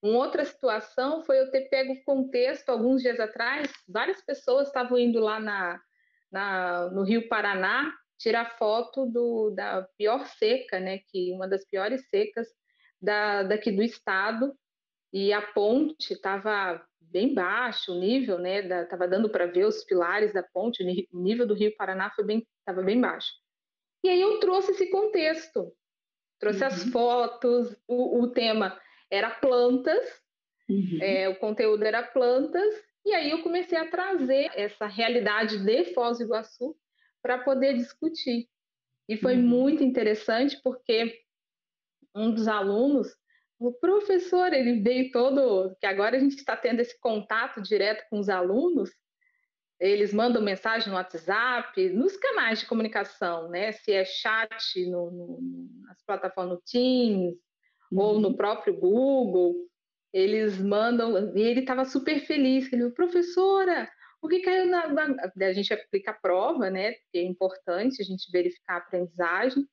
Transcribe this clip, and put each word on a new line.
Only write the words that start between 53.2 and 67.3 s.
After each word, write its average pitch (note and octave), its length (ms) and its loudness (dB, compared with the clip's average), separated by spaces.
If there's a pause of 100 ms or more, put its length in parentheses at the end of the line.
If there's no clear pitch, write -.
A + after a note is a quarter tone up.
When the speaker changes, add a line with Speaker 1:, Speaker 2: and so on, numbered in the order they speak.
Speaker 1:
né? G3+ 240 -4
Se - 180 -4
é F#3+ 140 4
chat, A3 440 -2 (400)
no, F3 220 -4
no, F3 300 -12
no, F3 420 -12
nas - 220 -20
plataformas, F#3 500 -4
no F3 100 -14
Teams, A#3+ 680 2 (560)
ou G#3 240 4
Speaker 2:
Uhum. G#3+ 60 4
Speaker 1:
no G3+ 160 2
próprio G3+ 420 0
Google, G3 760 2 (580)
eles G3+ 480 0
mandam, G#3 760 0
e G#3 40 2
ele A#3+ 220 2
tava C4 220 0
super C#4+ 360 -2
feliz, C4 480 2
que B3+ 60 -2
ele, A#3+ 160 2
"Professora, F4 1000 2 (320)
o D#4 80 -8
que F4+ 120 2
caiu F#4 260 2
na, F4 200 0
na", D4 280 0 (320)
a F#3 60 0
gente G3 200 -2
aplica G#3 380 -4
a - 20 -8
prova, G3+ 560 0
né? G3 240 -2
Porque - 260 -8
é F3 40 0
importante F#3+ 800 -2